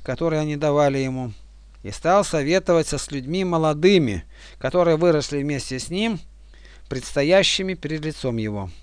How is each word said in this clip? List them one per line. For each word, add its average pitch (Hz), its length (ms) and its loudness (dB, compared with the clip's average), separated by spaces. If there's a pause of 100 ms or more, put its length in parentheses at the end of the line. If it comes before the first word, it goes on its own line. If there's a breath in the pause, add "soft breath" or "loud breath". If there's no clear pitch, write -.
который 156 360 -2
они 151 160 -2
давали 143 420 2
ему, 131 340 -4 (500)
и 98 80 -10
стал 185 340 2
советоваться 160 760 2
с - 120 -10
людьми 143 340 -4
молодыми, 160 800 2 (340 loud breath)
которые 170 380 2
выросли 151 460 2
вместе 135 380 -4
с - 100 -10
ним, 202 300 -2 (680 soft breath)
предстоящими 175 840 2
перед 151 300 -8
лицом 131 320 -4
его. 104 340 -4 (120)